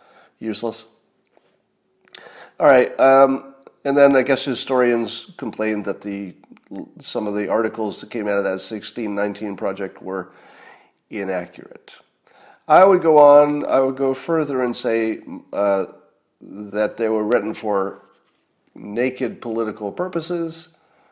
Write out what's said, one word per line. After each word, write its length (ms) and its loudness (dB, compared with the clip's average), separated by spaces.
Useless." 480 -8
All 80 4
right, 320 4
um, 560 4
and 120 -2
then 180 8
I 80 4
guess 200 0
historians 920 -2
complained 480 -4
that 160 -6
the, 340 -10
some 280 -8
of 60 -4
the 160 -4
articles 520 -4
that 80 -16
came 180 -6
out 100 0
of 60 0
that 160 -4
sixteen 560 -10
nineteen 400 -6
project 460 -8
were 300 -8
inaccurate. 840 -10
I 180 8
would 160 6
go 160 4
on, 480 6
I 160 2
would 160 -2
go 160 0
further 500 -2
and 120 -2
say, 460 -2
uh, 340 0
that 560 -6
they 120 -2
were 140 0
written 300 0
for 480 -4
naked 680 -6
political 500 -6
purposes 800 -8